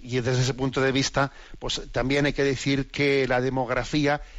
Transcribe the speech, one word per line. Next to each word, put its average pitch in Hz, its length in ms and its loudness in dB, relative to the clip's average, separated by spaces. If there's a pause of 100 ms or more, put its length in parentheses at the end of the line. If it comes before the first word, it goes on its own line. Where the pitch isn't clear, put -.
y 123 200 -4
desde 127 200 2
ese 127 120 0
punto 135 260 -2
de 131 140 2
vista, 135 400 0 (260)
pues - 220 -6 (100)
también 139 340 2
hay 135 80 0
que 143 100 0
decir 139 460 0
que 139 380 2
la 127 140 2
demografía 131 800 0 (180)